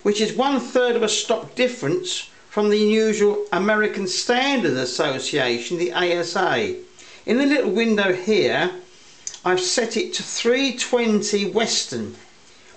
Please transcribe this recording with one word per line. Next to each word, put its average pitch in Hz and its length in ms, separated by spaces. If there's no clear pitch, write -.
which 208 160
is 202 140
one 262 260
third 247 380
of 214 60
a 208 40
stop - 480
difference 247 760
from 208 200
the 208 100
usual 214 720
American 202 560
Standard 240 720
Association, 131 1000
the 175 120
A 175 300
S 170 180
A. 127 400
In 226 120
the 285 80
little 277 260
window 202 420
here, 175 580
I've 180 160
set 226 380
it - 160
to - 100
three 254 540
twenty 208 760
Western, 139 640